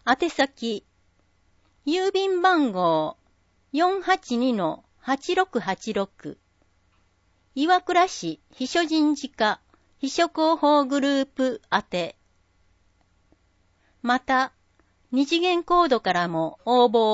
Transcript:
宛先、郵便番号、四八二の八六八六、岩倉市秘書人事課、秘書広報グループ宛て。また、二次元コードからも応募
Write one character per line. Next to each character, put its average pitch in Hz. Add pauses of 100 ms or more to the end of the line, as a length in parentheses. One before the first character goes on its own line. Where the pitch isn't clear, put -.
宛 262
先、 233 (1000)
郵 370
便 381
番 339
号、 165 (540)
四 359
八 349
二 247
の 175 (140)
八 277
六 370
八 196
六、 190 (1120)
岩 349
倉 359
市 -
秘 -
書 339
人 302
事 262
課、 214 (380)
秘 269
書 339
広 320
報 294
グ 277
ル 269
ー 269
プ 254 (100)
宛 196
て。 175 (1800)
ま 247
た、 262 (600)
二 269
次 339
元 349
コ 349
ー 339
ド 240
か 185
ら 175
も 160
応 247
募 233 (140)